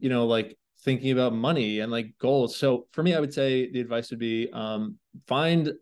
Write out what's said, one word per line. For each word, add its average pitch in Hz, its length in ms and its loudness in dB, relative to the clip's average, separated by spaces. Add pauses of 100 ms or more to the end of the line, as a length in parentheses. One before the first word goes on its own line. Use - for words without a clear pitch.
you 131 80 0
know, 120 160 2
like, 113 320 0 (240)
thinking 131 300 0
about 127 220 2
money 113 460 0
and, 113 140 -4
like, 117 260 -6
goals. 131 380 2
So 131 340 0
for 156 100 -4
me, 170 140 4
I 160 60 2
would 143 120 -2
say 131 380 0
the 123 80 -4
advice 117 300 -4
would 117 100 -8
be, 113 320 -2
um, 110 460 -6 (300)
find, 156 440 2 (100)